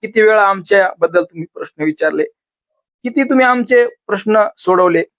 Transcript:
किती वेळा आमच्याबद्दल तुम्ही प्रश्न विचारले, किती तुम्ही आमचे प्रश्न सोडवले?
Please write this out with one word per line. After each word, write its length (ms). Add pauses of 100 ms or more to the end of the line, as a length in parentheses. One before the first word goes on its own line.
किती 200
वेळा 280
आमच्याबद्दल 720
तुम्ही 300
प्रश्न 300
विचारले, 400 (800)
किती 260
तुम्ही 160
आमचे 420 (200)
प्रश्न 360 (140)
सोडवले? 460 (160)